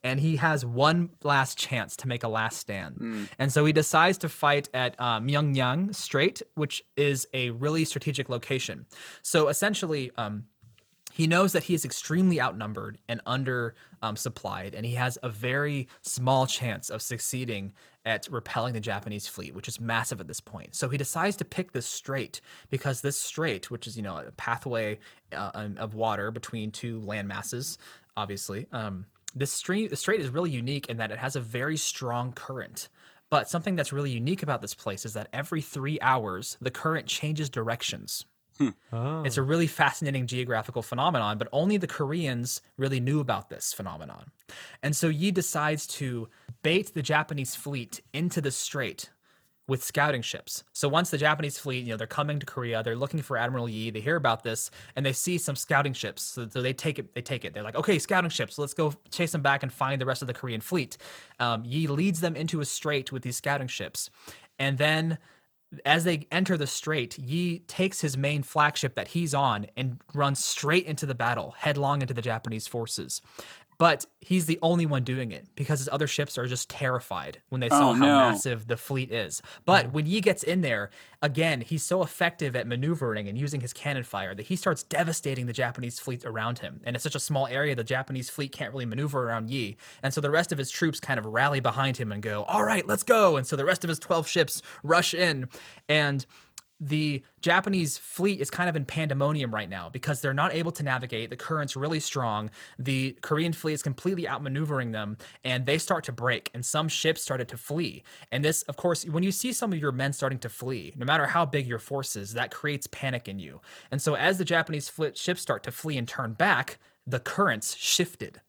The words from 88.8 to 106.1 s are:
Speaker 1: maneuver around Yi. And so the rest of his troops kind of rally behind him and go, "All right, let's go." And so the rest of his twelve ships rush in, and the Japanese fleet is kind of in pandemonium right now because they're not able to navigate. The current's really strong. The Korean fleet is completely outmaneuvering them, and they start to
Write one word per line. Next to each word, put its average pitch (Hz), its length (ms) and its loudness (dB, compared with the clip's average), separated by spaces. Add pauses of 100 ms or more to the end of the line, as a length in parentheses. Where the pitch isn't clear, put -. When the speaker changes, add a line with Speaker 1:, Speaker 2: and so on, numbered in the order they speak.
Speaker 1:
maneuver 135 440 0
around 113 200 -2
Yi. 120 280 -4 (260)
And 135 100 0
so 156 80 0
the 143 120 2
rest 170 180 4
of 156 80 0
his 135 140 -4
troops 160 260 2
kind 127 220 0
of 107 60 -6
rally 131 340 2
behind 127 380 2
him 110 120 -2
and 104 100 -4
go, 104 280 -2
"All - 160 4
right, - 200 2
let's 202 200 0
go." 202 320 8
And 131 100 2
so - 80 -2
the 139 100 0
rest 175 200 2
of 170 60 0
his 156 100 -2
twelve 165 260 2
ships - 340 4 (220)
rush 170 320 4
in, 156 340 2 (400)
and 143 380 4 (540)
the 151 440 0 (160)
Japanese 180 580 4
fleet 196 420 0
is 139 120 -2
kind 180 180 0
of 156 60 0
in 143 80 0
pandemonium 143 680 0
right 107 160 -2
now 90 200 -8
because 135 320 -2
they're 135 120 0
not 147 220 2
able 165 160 0
to 151 140 -6
navigate. 123 440 -2
The 127 80 -8
current's 151 380 -4
really 151 240 0
strong. 107 520 0 (280)
The 131 420 -2
Korean 160 320 2
fleet 156 200 -2
is 151 100 -4
completely 170 460 -2
outmaneuvering 139 640 -2
them, 107 240 -4 (260)
and 127 240 0
they 143 120 4
start 165 260 0
to 135 80 -6